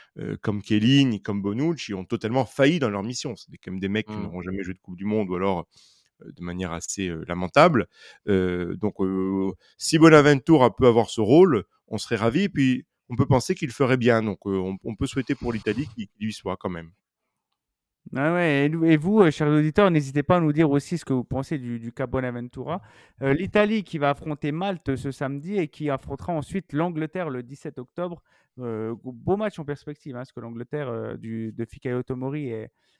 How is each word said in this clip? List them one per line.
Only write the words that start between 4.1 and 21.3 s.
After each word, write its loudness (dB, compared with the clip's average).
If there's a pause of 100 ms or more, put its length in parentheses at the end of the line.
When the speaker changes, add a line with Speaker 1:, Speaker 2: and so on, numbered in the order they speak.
Speaker 2:
Mm. -8
Speaker 1:
n'auront -10
jamais -8
joué -10
de -16
Coupe -18
du -10
Monde -2
ou -4
alors, -2 (540)
euh, -20
de -16
manière -6
assez, -6
euh, -6
lamentable. 2 (400)
Euh, 0
donc, -4
euh, -2 (260)
si -2
Bonaventura 8
peut 6
avoir 4
ce -4
rôle, 6 (240)
on -8
serait -4
ravis. 0
Et -2
puis, 0 (240)
on -8
peut 0
penser 2
qu'il -6
ferait 2
bien. 4
Donc, -4
euh, -2
on, -2
on -10
peut -4
souhaiter -4
pour -6
l'Italie -4
qu'il, -10
qu'il -8
y -10
soit -8
quand -8
même. -10 (1200)
Speaker 3:
Ah 0
ouais, 2
et 2
nous, 0
et 8
vous, 2
euh, 8
chers 0
auditeurs, 4
n'hésitez 0
pas 4
à 4
nous 2
dire 4
aussi 0
ce -8
que -4
vous 0
pensez -6